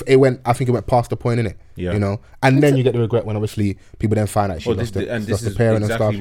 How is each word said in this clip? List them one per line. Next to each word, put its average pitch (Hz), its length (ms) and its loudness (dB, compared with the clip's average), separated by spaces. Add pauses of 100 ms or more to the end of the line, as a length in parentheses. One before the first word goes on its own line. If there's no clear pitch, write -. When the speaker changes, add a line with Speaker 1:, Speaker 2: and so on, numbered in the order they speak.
Speaker 1:
it 135 100 6
went, 135 280 4
I 123 80 0
think 123 160 -2
it 123 40 2
went 113 140 -2
past 120 240 0
the 120 60 -4
point, 120 240 -2
innit? 104 140 -4 (200)
Speaker 2:
Yeah. 90 180 -4
Speaker 1:
You 104 60 0
know? 101 220 -2 (220)
And 135 200 4
then 139 140 4
you 127 80 2
get 123 80 4
the 120 80 2
regret 113 260 0
when 107 80 -4
obviously 104 440 -2 (200)
people 107 160 0
then 107 140 0
find 101 240 -2
out 85 100 -10
she 120 60 -8
Speaker 2:
Well, 113 100 0
Speaker 1:
lost - 160 -6
Speaker 2:
this, - 120 -4
Speaker 1:
the, 110 60 -6
Speaker 2:
and 113 120 -6
this 101 80 -6
Speaker 1:
lost 107 120 -4
the 107 60 -4
Speaker 2:
is 95 60 -8
Speaker 1:
parent 113 200 2
and 104 100 -2
Speaker 2:
exactly 113 200 -2
Speaker 1:
stuff, 107 80 0
you 101 60 -6